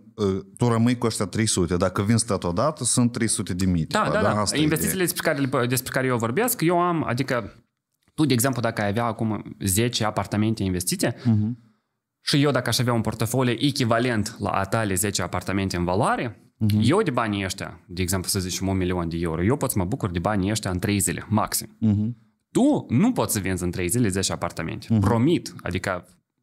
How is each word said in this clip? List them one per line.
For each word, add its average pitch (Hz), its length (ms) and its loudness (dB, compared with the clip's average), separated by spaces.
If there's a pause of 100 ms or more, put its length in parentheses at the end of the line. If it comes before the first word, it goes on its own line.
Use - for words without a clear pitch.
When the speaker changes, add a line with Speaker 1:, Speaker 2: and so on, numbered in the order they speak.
(560)
Speaker 1:
tu 123 120 2
rămâi 117 300 4
cu 120 80 0
ăștia 110 200 -2
trei 110 200 0
sute. 90 300 0
Dacă 92 260 0
vinzi 107 240 2
totodată, 107 580 -2
sunt 120 280 2
trei 110 160 -2
sute 98 260 -4
de 90 120 -2
mii, 87 200 2
Speaker 2:
Da, - 160 0
Speaker 1:
tipa, 107 120 0
Speaker 2:
da, - 80 0
Speaker 1:
da? 98 120 2
Speaker 2:
da. 107 60 0
Speaker 1:
Asta 104 160 -2
e 147 60 2
Speaker 2:
Investițiile 160 420 0
Speaker 1:
ideea. 170 100 0
Speaker 2:
despre - 180 0 (160)
care 131 120 0
le, 120 60 2
despre 127 260 -2
care 131 140 0
eu 127 120 0
vorbesc, 139 420 0
eu 175 200 2
am, 175 260 0
adică 123 580 -4 (500)
tu, 156 100 2
de 131 80 4
exemplu, 127 280 2
dacă 113 220 -2
ai 104 60 0
avea 110 160 0
acum 110 560 -4
zece 113 440 0
apartamente 107 580 0
investite 95 640 -2
Speaker 1:
Mhm. 113 340 2 (640)
Speaker 2:
și 143 220 2
eu 147 80 4
dacă 131 180 0
aș - 100 0
avea 123 140 0
un 117 80 2
portofoliu 117 580 0
echivalent 117 800 0
la 101 120 -2
a 95 140 0
tale 107 300 0
zece 98 280 -2
apartamente 95 540 -2
în 87 80 0
valoare, 123 540 -2 (200)
Speaker 1:
Mhm. 107 240 2
Speaker 2:
eu 160 200 4
de 170 80 -2
banii 110 340 -2
ăștia, 85 420 -8
de 92 160 -4
exemplu, 92 260 0
să - 100 0
zicem 92 300 -4
un 95 80 2
milion 90 320 0
de 82 80 -4
euro, 82 280 -2
eu 123 120 4
pot 143 140 -2
să - 80 -2
mă 92 60 2
bucur 95 260 -2
de 87 80 -2
banii 98 320 0
ăștia 107 200 -4
în 90 80 -2
trei 101 200 0
zile, 85 300 -2
maxim. - 500 -2
Speaker 1:
Mhm. 107 380 0 (340)
Speaker 2:
Tu 247 380 2
nu 185 240 4
poți 117 200 0
să 110 60 0
vinzi 92 240 -2
în 90 80 -2
trei 90 180 -2
zile 120 200 2
zece 92 240 0
apartamente. 82 580 -6
Speaker 1:
Mhm. 113 100 4
Speaker 2:
Promit. 120 640 2
Adică 92 460 -4 (340)